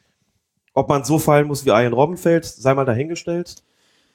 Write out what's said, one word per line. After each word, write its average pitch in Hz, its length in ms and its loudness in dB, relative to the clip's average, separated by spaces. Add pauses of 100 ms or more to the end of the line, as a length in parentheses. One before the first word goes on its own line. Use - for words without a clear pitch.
(720)
Ob 135 160 0
man 139 160 0
so 151 140 0
fallen 147 280 2
muss, 139 180 -6
wie 131 80 2
Arjen 123 200 2
Robben 151 240 0
fällt, 165 280 0
sei 131 300 -2
mal 139 100 0
dahingestellt. 165 760 -6 (520)